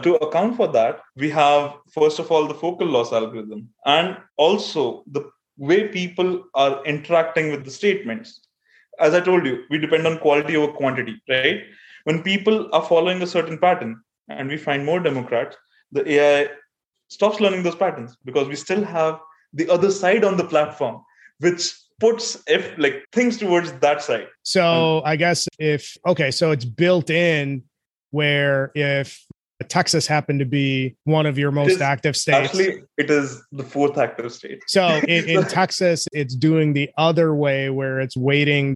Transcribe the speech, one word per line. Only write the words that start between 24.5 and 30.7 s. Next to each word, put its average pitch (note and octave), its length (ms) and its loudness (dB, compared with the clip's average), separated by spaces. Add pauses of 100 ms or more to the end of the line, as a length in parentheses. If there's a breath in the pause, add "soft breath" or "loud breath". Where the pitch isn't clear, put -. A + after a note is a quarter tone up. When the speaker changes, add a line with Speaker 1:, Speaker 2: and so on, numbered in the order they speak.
Speaker 1:
And C#3+ 80 -4
Speaker 2:
I D#3 100 2
guess E3+ 300 0 (120)
if, D3+ 360 -2 (120)
okay, D#3+ 240 2
so D#3+ 180 0
it's C3 160 -2
built E3+ 460 2
in D3+ 500 0 (480)
where C#3+ 640 0
if C#3 500 -2 (440)
Texas F3 400 0
happened D3 320 0
to C#3 60 -2
be C3+ 580 -2